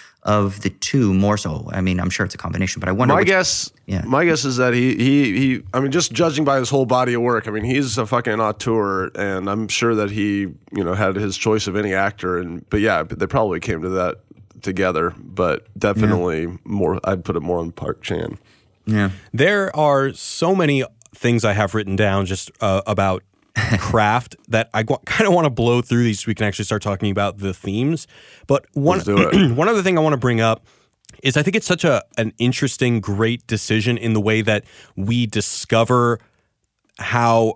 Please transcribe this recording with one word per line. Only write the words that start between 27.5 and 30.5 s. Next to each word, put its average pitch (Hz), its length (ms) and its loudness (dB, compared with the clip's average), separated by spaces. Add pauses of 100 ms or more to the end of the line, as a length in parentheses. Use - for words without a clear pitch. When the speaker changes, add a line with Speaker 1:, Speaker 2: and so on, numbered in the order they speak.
Speaker 3:
themes. 127 520 -4 (400)
But 139 280 0
one, 156 240 2
Speaker 2:
Let's 165 80 -6
do 202 100 2
it. 190 360 4
Speaker 3:
<clears throat> 117 40 -2
one 160 100 2
other 214 160 2
thing 185 140 2
I 156 60 4
wanna 151 160 2
bring 117 240 2
up 110 240 0 (560)